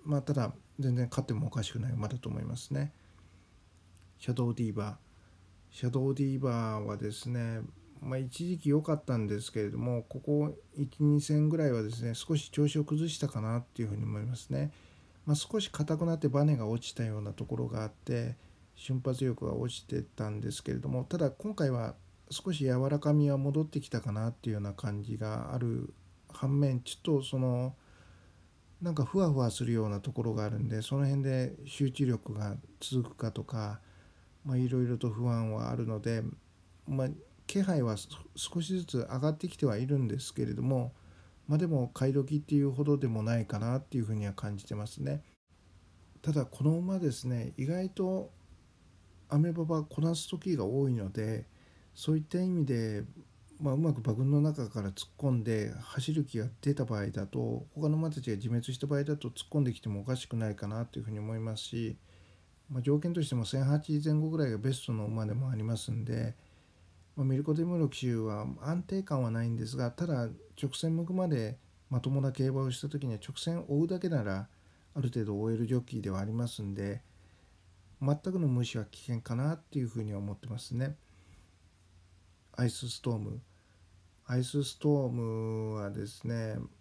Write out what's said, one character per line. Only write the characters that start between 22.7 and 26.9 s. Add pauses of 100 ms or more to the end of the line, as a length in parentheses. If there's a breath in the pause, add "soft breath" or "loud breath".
ら
か
み
は
戻
っ
て
き
た
か
な
っ
て
い
う
よ
う
な
感
じ
が
あ
る (340)
反
面、
ち